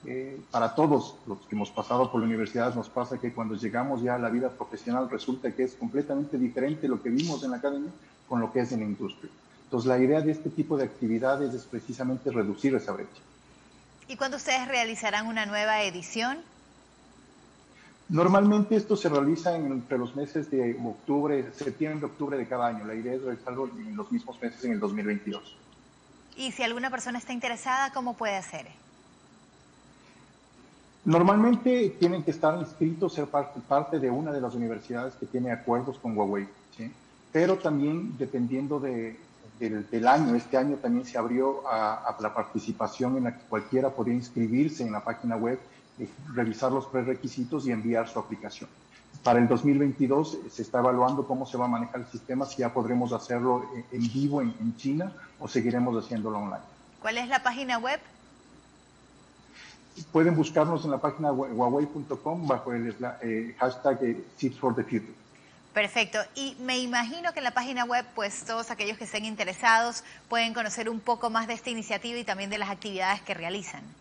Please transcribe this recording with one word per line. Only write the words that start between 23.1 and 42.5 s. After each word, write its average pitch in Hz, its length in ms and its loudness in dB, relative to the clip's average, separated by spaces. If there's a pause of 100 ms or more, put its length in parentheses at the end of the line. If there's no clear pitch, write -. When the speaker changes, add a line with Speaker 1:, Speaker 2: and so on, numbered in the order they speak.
Speaker 1:
es 131 80 -4
realizarlo 127 460 -6
en 110 300 -10
los 104 140 -8
mismos 120 300 -4
meses 233 220 -8
en 120 80 -2
el 104 80 -2
dos 101 140 -2
mil 104 120 -4
veintidós. 104 520 -6 (800)
Speaker 2:
Y 262 160 -6
si 262 100 -4
alguna 240 260 -2
persona 247 280 -6
está 247 160 -8
interesada, 254 580 -2
¿cómo 247 220 -4
puede 214 240 -2
hacer? 170 300 -10 (2250)
Speaker 1:
Normalmente 214 960 6
tienen 175 240 4
que 170 80 0
estar 160 280 2
inscritos, 165 540 0
ser 147 140 -4
parte, 139 380 -2
parte 147 340 2
de 131 100 2
una 147 220 -2
de 139 100 -2
las 117 140 -4
universidades 120 600 -4
que - 100 -8
tiene 123 260 -2
acuerdos 123 460 0
con 113 200 -4
Huawei, 101 300 0 (280)
¿sí? 113 160 -10 (400)
Pero 180 260 6
también 151 600 0
dependiendo 135 640 -2
de, 113 380 -6 (400)
del, 107 320 -4
del 117 180 2
año, 135 280 6
este 120 220 0
año 139 200 2
también 123 280 0
se - 120 -6
abrió 131 500 2
a, 110 280 2
a - 260 -6
la 107 120 -2
participación 117 840 -2